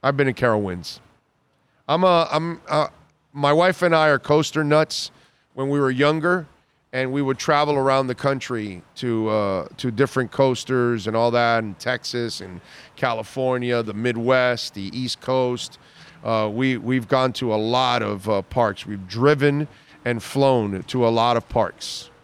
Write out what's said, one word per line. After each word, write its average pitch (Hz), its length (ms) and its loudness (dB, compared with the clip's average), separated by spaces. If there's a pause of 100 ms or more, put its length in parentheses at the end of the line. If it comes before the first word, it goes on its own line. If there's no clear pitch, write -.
I've 139 120 0
been 139 100 2
to 123 60 0
Carowinds. 101 640 -2 (880)
I'm 165 160 2
a, 175 260 4
I'm, 160 380 -4
uh, 151 200 0 (440)
my 143 220 2
wife 175 280 4
and 170 140 4
I 156 140 6
are 139 100 4
coaster 151 420 0
nuts 151 500 0 (420)
when 135 160 -4
we 143 100 0
were 135 120 2
younger, 156 540 2 (460)
and 127 220 -4
we 143 80 0
would 131 180 -2
travel 147 360 2
around 135 320 2
the 123 80 -4
country 113 680 -4 (140)
to, 113 340 -2
uh, 101 380 -2 (100)
to 127 140 -4
different 127 380 0
coasters 120 800 0
and 110 80 -4
all 117 160 2
that, 117 320 2
in 101 120 -8
Texas 120 680 -6
and 92 180 -14 (380)
California, 123 840 -2
the 107 120 -6
Midwest, 120 800 0
the 98 240 -10
East 127 240 -6
Coast. 127 580 -4 (420)
Uh, 110 300 -2
we, 127 240 0
we've 120 320 -2
gone 131 260 2
to 120 200 -2
a - 20 0
lot 120 460 2
of, 104 260 -4
uh, 101 140 0
parks. 107 440 -2
We've 98 220 -10
driven 143 640 2 (340)
and 120 180 -2
flown 117 600 0
to 120 240 0
a - 20 4
lot 117 280 2
of 113 100 -4
parks. - 640 -4 (140)